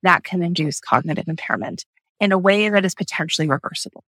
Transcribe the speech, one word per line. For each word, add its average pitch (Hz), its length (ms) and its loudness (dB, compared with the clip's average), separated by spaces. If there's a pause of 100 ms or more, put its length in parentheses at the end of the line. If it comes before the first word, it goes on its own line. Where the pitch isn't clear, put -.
that 180 220 4
can 185 180 -4
induce 165 380 -2
cognitive 151 480 -2
impairment - 580 -6 (340)
in 202 120 2
a 190 60 2
way 202 320 4
that 202 140 4
is 185 120 0
potentially 165 520 -4
reversible. - 600 -4